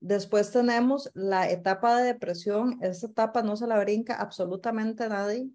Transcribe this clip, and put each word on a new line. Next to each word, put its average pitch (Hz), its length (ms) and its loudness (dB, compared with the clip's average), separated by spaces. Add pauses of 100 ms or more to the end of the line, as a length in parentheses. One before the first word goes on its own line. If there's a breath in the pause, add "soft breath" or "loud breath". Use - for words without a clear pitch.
Después 202 460 2
tenemos 247 640 2
la 190 360 0
etapa 190 480 2
de 247 100 4
depresión. 220 720 -2
Esa 185 260 -4
etapa 220 340 0
no 208 140 0
se 233 120 -4
la 220 120 2
brinca 214 360 0
absolutamente 220 920 -4
nadie, 208 480 -2